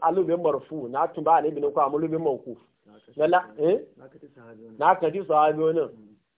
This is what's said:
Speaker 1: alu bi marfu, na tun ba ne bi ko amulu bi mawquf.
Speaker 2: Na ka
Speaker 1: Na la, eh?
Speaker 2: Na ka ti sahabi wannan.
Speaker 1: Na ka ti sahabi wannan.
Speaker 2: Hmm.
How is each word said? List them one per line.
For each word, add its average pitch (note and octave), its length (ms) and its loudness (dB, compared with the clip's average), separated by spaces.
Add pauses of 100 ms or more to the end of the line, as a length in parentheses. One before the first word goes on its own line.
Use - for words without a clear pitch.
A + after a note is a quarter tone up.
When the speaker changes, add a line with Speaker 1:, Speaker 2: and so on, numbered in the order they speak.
Speaker 1:
alu F3 220 2
bi E3 120 0
marfu, D3+ 540 -4
na C#3+ 180 -2
tun E3 160 -10
ba D#3 180 4
ne D3 100 0
bi C#3+ 100 -8
ko C#3+ 200 0
amulu D3 260 0
bi D#3 100 -4
mawquf. C#3 400 -4 (280)
Speaker 2:
Na - 80 -20
ka - 240 -20
Speaker 1:
Na D3+ 100 2
la, E3+ 180 2 (120)
eh? E3+ 220 0 (180)
Speaker 2:
Na C3 100 -20
ka - 120 -20
ti D3 160 -20
sahabi A#2 280 -20
wannan. A2+ 160 -20
Speaker 1:
Na E3+ 160 4
ka E3+ 160 -2
ti F3+ 160 -6
sahabi D3+ 360 2
wannan. D#3+ 260 -2
Speaker 2:
Hmm. G#2+ 260 -20 (220)